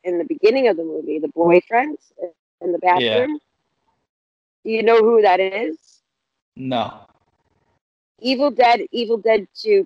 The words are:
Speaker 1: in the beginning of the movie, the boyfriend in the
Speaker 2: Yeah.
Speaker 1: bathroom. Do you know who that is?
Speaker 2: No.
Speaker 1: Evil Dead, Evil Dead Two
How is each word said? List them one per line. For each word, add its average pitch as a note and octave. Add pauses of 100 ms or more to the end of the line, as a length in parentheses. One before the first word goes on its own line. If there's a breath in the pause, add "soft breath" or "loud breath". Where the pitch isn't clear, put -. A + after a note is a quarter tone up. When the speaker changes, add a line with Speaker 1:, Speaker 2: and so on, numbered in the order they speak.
Speaker 1:
in F3
the E3
beginning C4
of F3
the E3
movie, D#3
the -
boyfriend F3+ (640)
in F3
the E3+
Speaker 2:
Yeah. F3+
Speaker 1:
bathroom. D4+ (1200)
Do G#3+
you A3
know A3+
who A3
that F#3
is? G#3 (800)
Speaker 2:
No. B2+ (1160)
Speaker 1:
Evil C4
Dead, A#3 (100)
Evil A3+
Dead G#3+ (120)
Two G3+